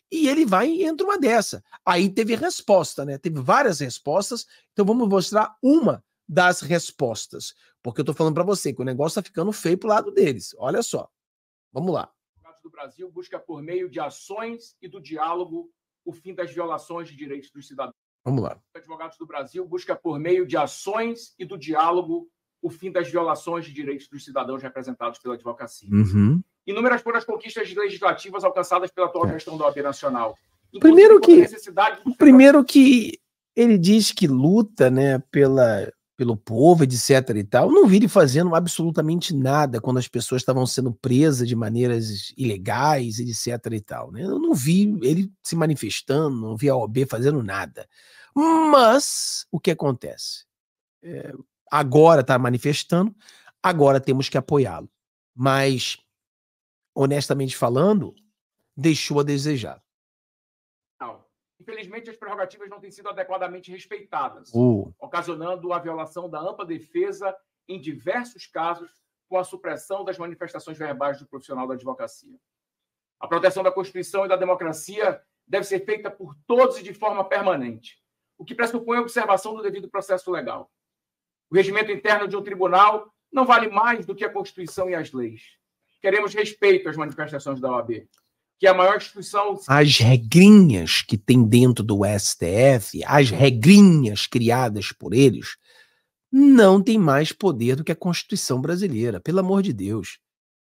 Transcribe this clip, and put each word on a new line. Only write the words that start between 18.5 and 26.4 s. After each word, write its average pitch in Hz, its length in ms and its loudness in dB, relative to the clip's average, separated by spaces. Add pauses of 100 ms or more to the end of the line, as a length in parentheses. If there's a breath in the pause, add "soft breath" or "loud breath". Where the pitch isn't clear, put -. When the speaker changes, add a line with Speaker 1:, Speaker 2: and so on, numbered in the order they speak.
Speaker 2:
O 165 40 -20
Advogados 160 400 -18
do 165 80 -18
Brasil 156 400 -12
busca, 175 300 -8
por 156 240 -8
meio 180 260 -2
de 131 100 -6
ações 226 840 -8
e 185 60 -14
do 180 140 -16
diálogo, 165 720 -4 (320)
o 165 100 -10
fim 185 220 -14
das 170 160 -4
violações 165 560 -4
de 147 80 -20
direitos 139 360 -12
dos 143 160 -20
cidadãos 131 380 -8
representados 127 560 -12
pela 123 160 -12
advocacia. 117 560 -16
Speaker 1:
Uhum. 104 500 2 (240)